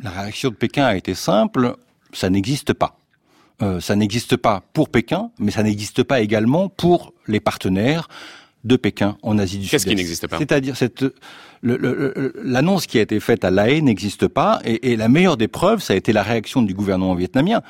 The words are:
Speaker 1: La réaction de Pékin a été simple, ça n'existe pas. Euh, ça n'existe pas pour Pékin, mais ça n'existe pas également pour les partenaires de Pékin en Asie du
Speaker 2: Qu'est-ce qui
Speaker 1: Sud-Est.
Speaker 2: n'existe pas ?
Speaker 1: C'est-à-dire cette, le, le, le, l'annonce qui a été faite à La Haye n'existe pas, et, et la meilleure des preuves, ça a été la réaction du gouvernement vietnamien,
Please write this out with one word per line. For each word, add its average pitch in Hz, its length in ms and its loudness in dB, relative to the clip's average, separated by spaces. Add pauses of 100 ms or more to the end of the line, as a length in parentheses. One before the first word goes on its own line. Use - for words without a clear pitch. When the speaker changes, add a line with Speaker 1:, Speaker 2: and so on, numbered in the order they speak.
Speaker 1:
La 107 80 -10
réaction 101 400 -6
de 107 40 -4
Pékin 135 300 0
a 110 120 4
été 92 180 -4
simple, 170 640 0 (360)
ça 95 180 0
n'existe 101 420 0
pas. - 260 -2 (640)
Euh, 95 180 -2
ça - 160 -2
n'existe 107 400 0
pas 107 260 0 (100)
pour 151 160 0
Pékin, 214 500 -2
mais 104 120 -2
ça 107 120 -2
n'existe 107 400 -2
pas 131 180 0
également 110 500 0
pour - 420 0 (140)
les 104 140 -2
partenaires 110 680 -2 (560)
de 117 120 4
Pékin 104 460 -2
en 107 160 0
Asie 98 200 -2
du 98 100 -8
Speaker 2:
Qu'est-ce 147 160 0
qui 190 60 -2
Speaker 1:
Sud-Est. 107 120 2
Speaker 2:
n'existe 85 260 -6
pas ? 82 100 -6
Speaker 1:
C'est-à-dire 139 380 -2
cette, - 260 -2
le, - 720 -4
le, - 20 -
le, 143 540 -4 (100)
l'annonce 156 440 0
qui - 120 0
a 107 40 4
été 104 180 -2
faite - 240 2
à 90 60 2
La 101 200 4
Haye 156 120 2
n'existe 101 460 0
pas, 180 360 0
et, 117 280 -2
et 117 40 0
la 110 120 0
meilleure 160 280 4
des 110 120 0
preuves, 202 340 0
ça - 100 -2
a 98 40 4
été 101 160 2
la 104 100 2
réaction 113 400 0
du 95 100 0
gouvernement 92 420 0
vietnamien, 131 560 0